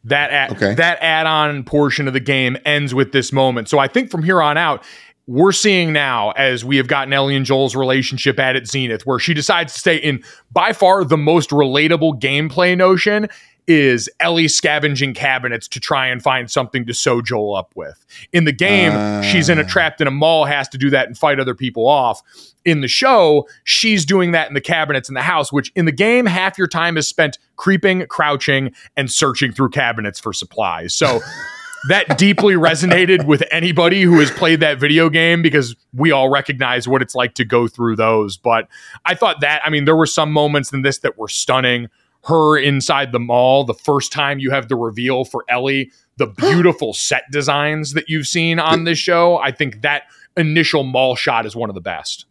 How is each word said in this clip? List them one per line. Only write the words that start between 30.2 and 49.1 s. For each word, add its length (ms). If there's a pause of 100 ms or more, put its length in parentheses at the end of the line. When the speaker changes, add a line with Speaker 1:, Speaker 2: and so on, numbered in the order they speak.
Speaker 1:
for 100
supplies. 640
So 240 (340)
<laughs> 360
that 280
deeply 380
resonated 680
with 260
anybody 520
who 180
has 100
played 300
that 180
video 300
game, 320
because 340 (180)
we 180
all 180
recognize 580
what 140
it's 140
like 180
to 100
go 240
through 300
those. 400
But 320 (360)
I 80
thought 280
that, 240
I 40
mean, 140
there 140
were 80
some 260
moments 400
in 120
this 160
that 180
were 100
stunning. 600 (340)
Her 340
inside 560
the 80
mall, 420
the 120
first 360
time 280
you 120
have 160
the 80
reveal 480
for 240
Ellie, 440 (260)
the 100
Speaker 2:
<gasps> 100
Speaker 1:
beautiful 560
set 380
designs 600
that 160
you've 180
seen 320
on 240
Speaker 2:
The 80
Speaker 1:
this 80
show, 380